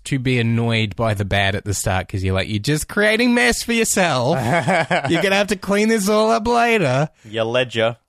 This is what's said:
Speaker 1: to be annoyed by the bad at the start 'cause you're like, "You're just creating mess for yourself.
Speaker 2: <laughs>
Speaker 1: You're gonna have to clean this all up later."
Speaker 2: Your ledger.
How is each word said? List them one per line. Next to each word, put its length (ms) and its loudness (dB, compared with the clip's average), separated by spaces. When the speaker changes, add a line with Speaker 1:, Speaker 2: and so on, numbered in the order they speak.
Speaker 1:
to 140 -4
be 200 0
annoyed 580 0
by 180 0
the 100 -2
bad 300 0
at 100 -6
the 100 -4
start 340 -2
'cause 140 -6
you're 120 0
like, 140 -2
"You're 100 -2
just 300 -4
creating 460 2
mess 280 0
for 100 -4
yourself. 640 0
Speaker 2:
<laughs> 720 0
Speaker 1:
You're 120 2
gonna 140 2
have 120 0
to 80 -2
clean 320 0
this 200 0
all 220 2
up 160 0
later." 600 2
Speaker 2:
Your 200 -4
ledger. 520 0